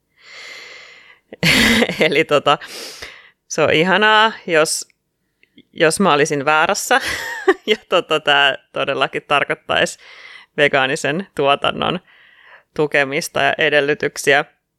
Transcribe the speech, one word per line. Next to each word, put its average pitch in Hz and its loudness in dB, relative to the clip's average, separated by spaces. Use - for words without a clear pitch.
<laughs> 220 0
Eli 156 2
tota, 147 2
se - -4
on - 2
ihanaa, 214 2
jos, 160 0
jos 160 0
mä 185 4
olisin 143 0
väärässä. 170 0
<laughs> - -6
Ja 214 0
tota, 165 0
tää 143 4
todellakin 139 -4
tarkoittaisi 156 -2
vegaanisen 143 0
tuotannon - -2
tukemista 147 -2
ja 139 0
edellytyksiä. 147 0